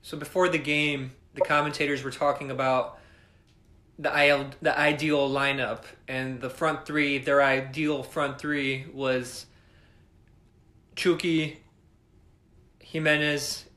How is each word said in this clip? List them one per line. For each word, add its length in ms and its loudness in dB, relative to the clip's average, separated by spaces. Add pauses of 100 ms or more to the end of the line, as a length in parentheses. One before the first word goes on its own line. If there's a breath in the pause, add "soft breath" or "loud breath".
So 140 -12
before 320 2
the 100 0
game, 540 -2 (220)
the 60 0
commentators 640 0
were 60 -6
talking 400 -2
about 480 0 (1000 soft breath)
the 160 -2
i-, 360 4 (120)
the 160 2
ideal 500 2
lineup, 560 -2 (220)
and 340 -6
the 100 -6
front 360 -2
three, 320 0
their 240 4
ideal 600 0
front 360 -4
three 540 -4
was 540 -4 (1500 soft breath)
Chucky, 640 0 (1200)
Jimenez, 840 0 (120)